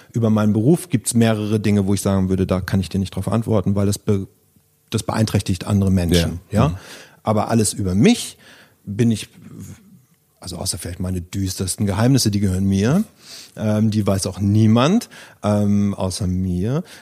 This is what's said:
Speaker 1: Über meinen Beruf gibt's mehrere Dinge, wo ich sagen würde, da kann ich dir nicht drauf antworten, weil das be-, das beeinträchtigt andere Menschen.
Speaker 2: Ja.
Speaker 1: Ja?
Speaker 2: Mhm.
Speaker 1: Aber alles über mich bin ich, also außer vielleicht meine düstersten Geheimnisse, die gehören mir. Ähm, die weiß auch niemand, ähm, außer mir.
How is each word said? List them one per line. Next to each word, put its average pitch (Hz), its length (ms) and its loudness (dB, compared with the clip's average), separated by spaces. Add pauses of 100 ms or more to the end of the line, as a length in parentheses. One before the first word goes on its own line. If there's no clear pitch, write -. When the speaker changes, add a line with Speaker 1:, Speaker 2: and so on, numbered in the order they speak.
(120)
Speaker 1:
Über 113 180 0
meinen 107 240 2
Beruf 120 360 2
gibt's - 240 -2
mehrere 110 460 2
Dinge, 101 260 2
wo 101 80 0
ich 98 80 -2
sagen 98 280 0
würde, 95 180 0
da 92 120 0
kann 90 200 -2
ich 92 100 -4
dir 95 100 -4
nicht 92 160 -6
drauf 101 120 -6
antworten, 104 480 0
weil 101 100 0
das 104 140 -2
be-, 98 280 -2 (640)
das 110 140 -4
beeinträchtigt 107 640 -2
andere 98 240 2
Menschen. 85 480 0 (100)
Speaker 2:
Ja. 104 140 2
Speaker 1:
Ja? 147 60 2
Speaker 2:
Mhm. 92 60 -4 (480)
Speaker 1:
Aber 107 280 0
alles 113 220 0
über 98 200 -4
mich 165 440 2 (480)
bin 104 260 0
ich, 107 160 -6 (1120)
also 87 160 -14
außer 87 220 -6
vielleicht 90 240 -10
meine 92 180 -4
düstersten 95 640 -4
Geheimnisse, 110 460 2
die 101 80 -2
gehören 95 240 0
mir. 104 400 2 (540)
Ähm, 107 340 0
die 104 160 0
weiß 98 200 0
auch 90 120 -8
niemand, 110 720 4 (340)
ähm, 101 500 2
außer 95 320 -4
mir. 92 600 -2 (160)